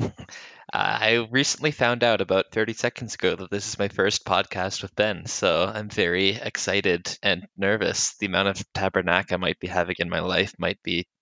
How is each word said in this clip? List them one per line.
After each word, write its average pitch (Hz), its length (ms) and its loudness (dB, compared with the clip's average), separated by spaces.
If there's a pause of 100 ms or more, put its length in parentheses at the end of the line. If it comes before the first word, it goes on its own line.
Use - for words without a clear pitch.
(720)
Uh, - 300 0
I 113 280 2
recently 139 400 0
found 120 340 2
out 110 180 4
about 95 300 2
thirty 110 220 0
seconds - 400 -4
ago 90 220 0
that 92 160 -10
this 101 160 -4
is - 100 -8
my 101 120 0
first - 360 0
podcast 98 560 -2
with - 140 -12
Ben, 104 320 0
so 90 440 2
I'm 107 160 -6
very 95 420 2
excited 98 920 0
and 92 240 0 (120)
nervous. 95 600 0
The 107 80 -4
amount 95 220 2
of - 260 -4
tabernacle 92 640 0
I - 20 2
might 87 220 -2
be 92 80 -10
having 90 320 0
in 87 100 -2
my 82 120 -2
life 87 360 0
might 90 240 -4
be 90 240 -4 (160)